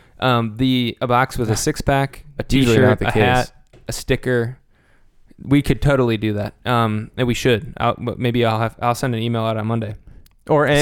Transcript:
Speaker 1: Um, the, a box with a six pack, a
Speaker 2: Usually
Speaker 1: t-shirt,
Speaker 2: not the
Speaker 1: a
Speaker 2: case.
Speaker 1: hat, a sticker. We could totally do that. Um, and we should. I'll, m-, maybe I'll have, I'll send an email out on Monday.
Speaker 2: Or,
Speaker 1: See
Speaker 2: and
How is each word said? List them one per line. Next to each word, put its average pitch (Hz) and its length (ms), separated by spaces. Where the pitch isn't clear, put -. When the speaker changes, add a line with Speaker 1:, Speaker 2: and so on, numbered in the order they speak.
Speaker 1:
Um, 117 380
the, 127 420
a 127 80
box 123 300
with 113 120
a 104 60
six - 240
pack, 135 440
a 120 100
Speaker 2:
Usually 123 280
Speaker 1:
t-shirt, 107 120
Speaker 2:
not 107 120
the 123 80
Speaker 1:
a 117 40
Speaker 2:
case. 107 120
Speaker 1:
hat, 123 280
a 113 40
sticker. 123 680
We 143 200
could 127 200
totally 127 360
do 107 160
that. 101 200
Um, 113 500
and 127 100
we 120 80
should. 117 440
I'll, 117 200
m-, 120 200
maybe 120 260
I'll 110 160
have, 113 200
I'll 120 140
send 127 200
an 110 80
email 117 220
out 113 120
on 107 100
Monday. 110 280
Speaker 2:
Or, 147 200
Speaker 1:
See 147 60
Speaker 2:
and 143 80